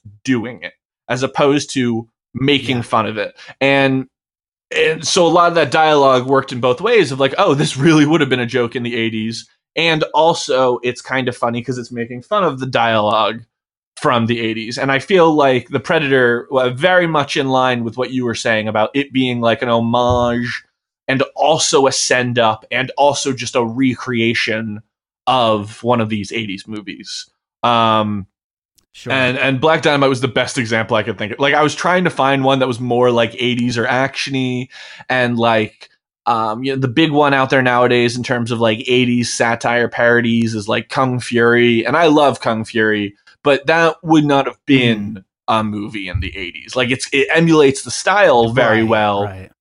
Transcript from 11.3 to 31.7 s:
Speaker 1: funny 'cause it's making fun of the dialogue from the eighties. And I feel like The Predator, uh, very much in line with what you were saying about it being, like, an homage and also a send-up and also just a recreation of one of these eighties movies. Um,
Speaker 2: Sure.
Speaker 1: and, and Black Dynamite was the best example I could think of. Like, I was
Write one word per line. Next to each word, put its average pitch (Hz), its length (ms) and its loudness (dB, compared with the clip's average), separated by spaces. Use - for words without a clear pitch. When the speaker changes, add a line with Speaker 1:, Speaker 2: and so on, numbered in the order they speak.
Speaker 1:
funny 120 260 -4
'cause 123 160 -6
it's 120 140 -12
making 120 300 -10
fun 208 240 -2
of 135 160 -4
the 131 40 -6
dialogue 113 760 0
from 120 280 0
the 120 120 -2
eighties. 113 380 -6
And 135 160 -2
I 135 60 0
feel 165 340 4
like 135 340 2
The 135 140 -4
Predator, 135 720 0
uh, 127 160 0
very 175 360 2
much 156 300 -2
in 139 140 -2
line 127 340 2
with 113 140 -6
what 123 140 -4
you 127 120 -2
were 117 120 -2
saying 110 340 -2
about 107 240 0
it 139 180 -2
being, 123 300 -2
like, 113 200 0
an 127 60 -2
homage 120 960 0
and 135 120 0
also 147 500 2
a 131 60 2
send-up 123 800 0
and 127 240 -4
also 143 380 0
just 120 240 -6
a 123 80 2
recreation 113 1160 -2
of 110 560 0
one 117 160 0
of 110 80 -2
these 104 240 -6
eighties 104 340 -8
movies. 104 640 -14
Um, 110 640 0
Speaker 2:
Sure. - 200 -14
Speaker 1:
and, 127 240 0
and 135 240 -2
Black 156 200 2
Dynamite 143 280 2
was 123 120 -2
the 127 80 0
best 123 280 -4
example 113 400 -2
I 107 60 0
could 98 140 -6
think 107 160 -8
of. - 60 -10
Like, 143 140 2
I 151 80 2
was 147 140 0